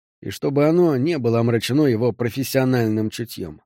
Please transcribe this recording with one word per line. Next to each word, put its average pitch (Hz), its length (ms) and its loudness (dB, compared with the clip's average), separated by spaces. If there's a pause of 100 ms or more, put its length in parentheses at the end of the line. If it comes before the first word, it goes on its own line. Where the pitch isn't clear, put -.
(200)
и - 100 -10
чтобы 143 360 0
оно 165 300 4
не 151 220 0
было 117 220 2
омрачено 117 440 2
его 120 280 2
профессиональным 117 1000 0
чутьём. 95 560 -12